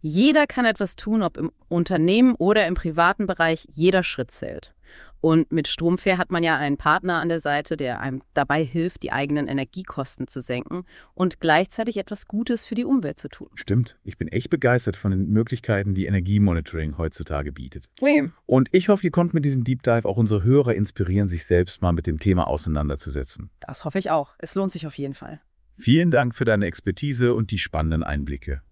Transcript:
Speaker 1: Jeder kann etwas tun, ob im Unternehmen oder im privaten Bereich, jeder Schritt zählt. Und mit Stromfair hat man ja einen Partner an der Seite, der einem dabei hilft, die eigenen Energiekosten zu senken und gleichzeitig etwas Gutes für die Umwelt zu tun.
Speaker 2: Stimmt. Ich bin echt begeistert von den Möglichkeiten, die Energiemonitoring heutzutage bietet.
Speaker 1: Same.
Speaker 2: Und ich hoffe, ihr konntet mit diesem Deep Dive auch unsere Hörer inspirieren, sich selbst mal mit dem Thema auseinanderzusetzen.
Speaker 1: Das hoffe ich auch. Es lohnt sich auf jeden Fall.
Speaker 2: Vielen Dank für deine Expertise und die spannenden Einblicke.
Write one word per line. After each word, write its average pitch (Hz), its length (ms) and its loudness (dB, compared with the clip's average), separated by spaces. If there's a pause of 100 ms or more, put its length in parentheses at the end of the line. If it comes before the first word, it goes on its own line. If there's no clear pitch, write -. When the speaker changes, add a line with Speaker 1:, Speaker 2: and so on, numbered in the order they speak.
Speaker 1:
Jeder 262 440 4
kann - 180 -2
etwas 208 320 -2
tun, 214 260 -2
ob 175 140 -4
im - 160 -6 (160)
Unternehmen 180 640 4
oder 202 320 2
im 175 80 -2
privaten 170 520 0
Bereich, 165 440 0
jeder 180 320 4
Schritt - 300 -6
zählt. - 420 -12 (480)
Und 160 300 4
mit 156 160 -2
Stromfair 180 500 0
hat 180 140 -2
man 170 100 0
ja 160 140 2
einen 143 200 -2
Partner 170 440 0
an 165 80 -2
der 165 100 0
Seite, 147 380 -2
der 127 240 -4
einem 131 220 -6 (120)
dabei 143 300 2
hilft, 165 400 -4
die - 80 -6
eigenen 143 340 -2
Energiekosten 135 800 -6
zu - 140 -10
senken 127 440 -8 (300)
und 185 240 -2
gleichzeitig 190 580 0
etwas - 300 -10
Gutes 226 380 -4
für 233 100 -8
die 240 100 -2
Umwelt 214 360 -2
zu - 80 -12
tun. - 260 -18
Speaker 2:
Stimmt. 117 480 -2
Ich - 160 -14
bin 90 80 -6
echt - 240 -4
begeistert 123 460 2
von 98 160 -2
den 95 180 0
Möglichkeiten, 104 640 0
die 95 120 0
Energiemonitoring 87 920 0
heutzutage 76 540 -6
bietet. 65 320 -14 (160)
Speaker 1:
Same. 285 320 2 (140)
Speaker 2:
Und 131 260 4
ich 185 160 4
hoffe, 202 160 4
ihr 165 80 0
konntet 175 220 2
mit 151 100 0
diesem 135 180 2
Deep 127 220 -2
Dive 117 220 2
auch 98 100 -2
unsere 107 260 2
Hörer 123 320 4
inspirieren, 98 540 0
sich 85 180 -4
selbst 90 340 2
mal 90 120 2
mit 82 160 -2
dem 78 100 -4
Thema 90 300 2
auseinanderzusetzen. 73 1000 -4 (100)
Speaker 1:
Das - 240 -16
hoffe 190 160 -4
ich - 100 -6
auch. 151 280 -2
Es - 180 -10
lohnt 196 160 -2
sich 156 160 -10
auf - 100 -14
jeden 139 160 -6
Fall. - 260 -16 (380)
Speaker 2:
Vielen 165 320 4
Dank 123 240 2
für 131 100 -4
deine 104 220 2
Expertise 120 680 0
und 110 200 -2
die 98 60 -2
spannenden 78 440 -2
Einblicke. 71 680 -6